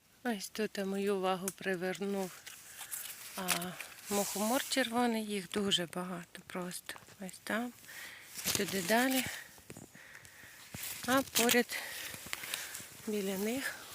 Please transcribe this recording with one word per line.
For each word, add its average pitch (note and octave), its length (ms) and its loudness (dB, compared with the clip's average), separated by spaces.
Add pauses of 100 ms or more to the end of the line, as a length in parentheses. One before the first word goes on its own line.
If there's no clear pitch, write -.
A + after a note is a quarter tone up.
(240)
Ось A3 260 -2
тут - 280 -2
мою G3 380 2
увагу F#3 340 2
привернув, F#3 840 0 (1040)
а, F#3+ 120 -2 (640)
мухомор G#3 600 4
червоний, A#3 560 4
їх G3+ 240 -2
дуже G3 360 4
багато F3+ 640 -6
просто. - 460 -6 (280)
Ось F#3 220 -10
там, A#3+ 300 0 (760)
і - 100 4
туди G3 240 2
далі. B3 440 4 (1800)
А C4 140 6
поряд A#3 560 6 (1300)
біля G3 300 0
них A3+ 380 -2 (200)